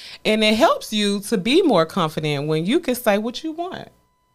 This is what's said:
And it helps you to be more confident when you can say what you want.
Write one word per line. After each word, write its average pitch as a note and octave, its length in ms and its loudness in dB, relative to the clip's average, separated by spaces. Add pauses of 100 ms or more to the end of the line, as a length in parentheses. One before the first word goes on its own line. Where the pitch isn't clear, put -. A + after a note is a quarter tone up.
(240)
And A3 200 2
it G#3+ 120 4
helps F4 380 2
you G#3 280 0
to G#3+ 160 -2
be A#3+ 240 2
more G#3+ 240 4
confident D#3 640 -2
when D#3+ 180 0
you B3+ 140 2
can C4 160 -2
say G#3 220 0
what A3+ 260 -6
you D#4+ 80 -6
want. E4+ 380 -10 (460)